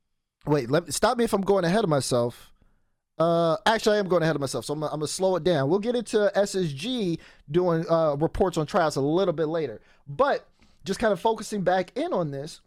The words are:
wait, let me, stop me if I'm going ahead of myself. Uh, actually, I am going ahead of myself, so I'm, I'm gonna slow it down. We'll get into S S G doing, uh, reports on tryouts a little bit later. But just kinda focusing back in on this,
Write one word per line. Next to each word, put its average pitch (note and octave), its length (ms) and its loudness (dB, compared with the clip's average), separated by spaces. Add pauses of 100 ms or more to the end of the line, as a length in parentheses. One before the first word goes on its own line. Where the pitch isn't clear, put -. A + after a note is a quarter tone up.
(460)
wait, C#3+ 240 0
let E3 160 2
me, C#3+ 60 -8
stop A3+ 240 2
me A#3 80 2
if A3 80 -2
I'm G3 80 0
going F#3+ 240 2
ahead F3 180 2
of D#3 80 0
myself. B2 640 -2 (680)
Uh, E3+ 460 2
actually, G#3+ 320 2
I G#3 40 2
am F#3+ 80 -2
going E3+ 140 2
ahead D#3 140 2
of C#3+ 40 -4
myself, C3 260 -6
so D3 80 -4
I'm, D#3 100 -6
I'm C#3 60 -4
gonna D3+ 180 -6
slow F#3 280 0
it D#3+ 80 -4
down. D3 260 2
We'll F#3 80 2
get A#3 180 -2
into G#3 380 0
S G3+ 200 0
S F#3 180 0
G F3+ 460 -4 (320)
doing, E3 380 0
uh, D#3+ 280 2
reports E3 420 0
on D#3 80 -2
tryouts D#3+ 300 0
a D3 40 -2
little E3+ 340 2
bit D#3 120 -2
later. D3+ 340 -4 (260)
But F#3+ 400 0 (380)
just F#3 160 -6
kinda G#3+ 160 2
focusing A3 460 -2
back F3+ 340 0
in E4 160 -4
on F3 180 -2
this, C#3 360 -12